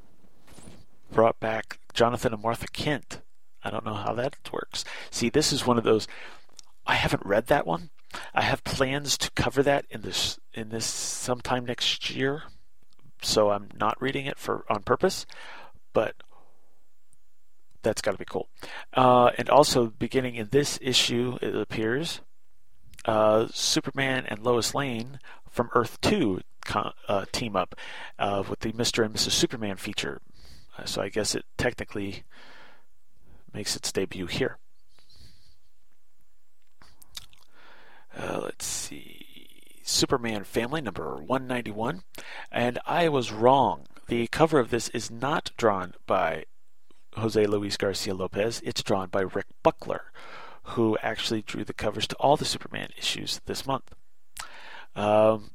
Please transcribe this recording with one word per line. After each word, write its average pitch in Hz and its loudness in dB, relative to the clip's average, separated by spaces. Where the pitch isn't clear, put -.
brought 113 8
back 110 -4
Jonathan 120 4
and 104 -4
Martha 117 0
Kent. - -2
I 107 -4
don't 107 -4
know 110 -4
how 107 -2
that 120 -2
works. - -4
See, 120 2
this 147 4
is 120 0
one 120 6
of 110 4
those, 110 6
I - 2
haven't - 2
read 98 2
that 147 4
one. 170 -2
I - 4
have 131 2
plans 135 0
to - -2
cover 123 4
that 143 4
in 110 -8
this, - -2
in 113 -6
this 113 -2
sometime - 0
next - 0
year, 135 0
so 104 6
I'm 101 0
not 107 2
reading 135 0
it - -4
for, 104 -2
on 107 0
purpose, - 4
but - 2
that's 107 2
gotta 95 0
be - -8
cool. - -4
Uh, 123 10
and 120 0
also, 131 8
beginning 120 -2
in 107 -6
this 143 4
issue, 123 2
it 101 0
appears, 113 0
uh, 107 6
Superman 135 0
and 107 -4
Lois 120 4
Lane 131 -2
from - 2
Earth 120 4
two 139 4
co-, - 0
uh, 98 2
team 107 -2
up, 90 2
uh, 101 2
with 107 -4
the 110 -2
Mister 117 2
and 110 2
Missus 110 2
Superman 107 0
feature. 82 -4
Uh, - -10
so - -2
I 98 0
guess 104 0
it - -2
technically 101 -2
makes 107 -4
its - -4
debut 92 -2
here. - 0
Uh, - -4
let's - -6
see. - -10
Superman 117 2
Family 127 0
number 80 -4
one 123 -2
ninety-one. 120 -2
And 123 2
I 165 4
was 120 2
wrong. 113 6
The 117 2
cover 160 6
of 110 2
this 117 0
is 117 -4
not 135 -2
drawn 98 4
by 85 2
Jose 107 4
Luis 101 0
Garcia 98 -2
Lopez. 98 0
It's - -4
drawn 95 2
by 98 2
Rick 92 -2
Buckler, - 2
who 110 2
actually 113 -2
drew - -6
the - -6
covers - -2
to - -6
all 139 6
the 139 -4
Superman - -4
issues - -4
this - -4
month. 131 -2
Um, 107 6